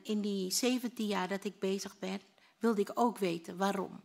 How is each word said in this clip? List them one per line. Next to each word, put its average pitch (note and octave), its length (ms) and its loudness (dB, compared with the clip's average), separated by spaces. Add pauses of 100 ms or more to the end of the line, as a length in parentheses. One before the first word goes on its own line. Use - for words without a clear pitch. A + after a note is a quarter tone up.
in G#3+ 160 0
die G3 300 -2
zeventien A#3+ 560 0
jaar F#3 220 0
dat F#3+ 160 -4
ik G3+ 140 -6
bezig G3 400 -2
ben, F#3+ 220 -6 (380)
wilde A3 220 4
ik G3+ 140 0
ook A3+ 240 4
weten F3 380 -2
waarom. G3 480 0